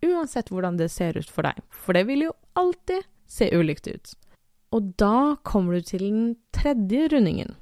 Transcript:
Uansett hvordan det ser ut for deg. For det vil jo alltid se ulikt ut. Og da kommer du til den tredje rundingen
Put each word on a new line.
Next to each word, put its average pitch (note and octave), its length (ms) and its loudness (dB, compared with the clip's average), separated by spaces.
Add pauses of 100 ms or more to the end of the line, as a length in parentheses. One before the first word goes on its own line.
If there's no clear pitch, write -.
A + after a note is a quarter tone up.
Uansett D#4+ 480 -2
hvordan F3+ 260 -2
det E3 140 0
ser E3+ 240 -2
ut D#3+ 140 -8
for D3+ 160 -2
deg. - 120 -6 (100)
For - 280 0
det F#3+ 120 4
vil C#4+ 180 0
jo D#4+ 60 -6 (260)
alltid F4+ 480 0 (220)
se - 260 0
ulikt D#3+ 340 0
ut. - 240 -16 (640)
Og G3+ 240 -2
da B3+ 380 4 (100)
kommer F3 300 0
du F3 80 -4
til F#3 180 -6
den G#3+ 200 0 (320)
tredje B3+ 580 0
rundingen G#3+ 480 2